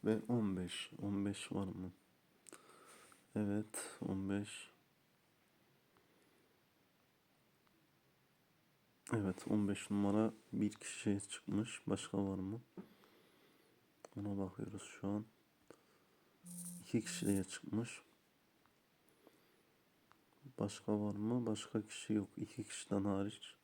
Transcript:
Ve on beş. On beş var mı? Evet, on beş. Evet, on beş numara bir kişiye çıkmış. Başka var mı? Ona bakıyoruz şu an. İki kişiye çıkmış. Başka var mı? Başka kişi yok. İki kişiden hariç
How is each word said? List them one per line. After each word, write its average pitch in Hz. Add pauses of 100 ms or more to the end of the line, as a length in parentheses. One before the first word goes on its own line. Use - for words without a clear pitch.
Ve 110
on 107
beş. - (120)
On 101
beş -
var 98
mı? 92 (1400)
Evet, 107 (100)
on 95
beş. 101 (4000)
Evet, 98
on 104
beş -
numara 101 (200)
bir 104
kişiye -
çıkmış. -
Başka -
var 98
mı? 98 (1600)
Ona 101
bakıyoruz 98
şu -
an. 104 (1600)
İki -
kişiye 98
çıkmış. - (2500)
Başka 104
var 104
mı? 113
Başka 107
kişi -
yok. 104
İki 107
kişiden -
hariç 98